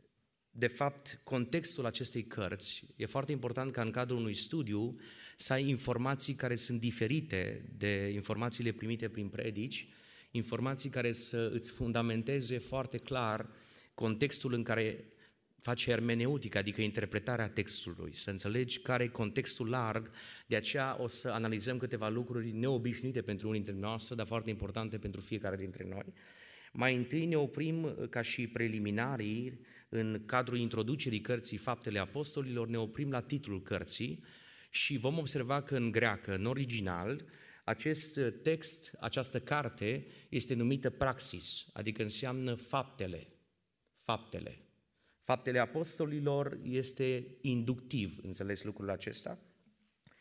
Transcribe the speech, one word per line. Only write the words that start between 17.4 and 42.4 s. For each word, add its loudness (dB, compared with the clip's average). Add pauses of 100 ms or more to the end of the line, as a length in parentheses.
textului, -2
să -2
înțelegi 0
care 2
e 2
contextul 0
larg. 0 (360)
De 2
aceea 0
o 0
să -2
analizăm 0
câteva -2
lucruri -2
neobișnuite 2
pentru -2
unii 2
dintre -4
noastre, -2
dar 0
foarte -2
importante -2
pentru -6
fiecare -2
dintre -6
noi. -8 (580)
Mai 2
întâi 0
ne 4
oprim, 0
ca -2
și -2
preliminarii, 0 (300)
în 0
cadrul 2
introducerii 0
cărții -2
Faptele -2
Apostolilor, -2
ne 0
oprim 0
la 0
titlul -2
cărții -2 (460)
și 2
vom 2
observa 0
că -2
în 4
greacă, 4
în 0
original, 0 (400)
acest 0 (240)
text, 0
această 0
carte 0 (240)
este 0
numită 4
Praxis, -2
adică -2
înseamnă 0